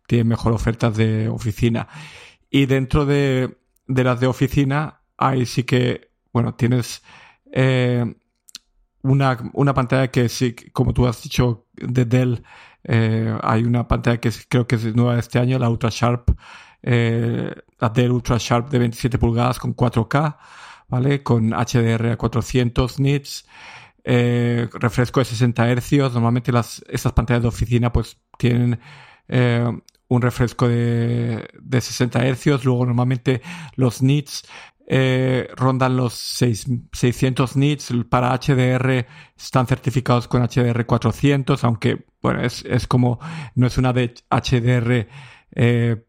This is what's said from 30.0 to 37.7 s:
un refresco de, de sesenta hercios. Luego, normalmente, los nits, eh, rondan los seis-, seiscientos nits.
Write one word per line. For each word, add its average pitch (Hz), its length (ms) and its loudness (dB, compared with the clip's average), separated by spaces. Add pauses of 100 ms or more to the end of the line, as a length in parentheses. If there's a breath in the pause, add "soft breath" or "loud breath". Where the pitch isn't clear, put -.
un 123 140 2
refresco 120 480 0
de, 120 800 -2 (120)
de 127 200 -2
sesenta 123 460 -2
hercios. 131 400 0
Luego, 123 180 2
normalmente, 123 560 0 (340 loud breath)
los 131 280 0
nits, 139 440 0 (400 loud breath)
eh, 131 720 0
rondan 127 400 2
los 127 160 0
seis-, - 560 -2 (240)
seiscientos 127 640 0
nits. 139 360 0 (180)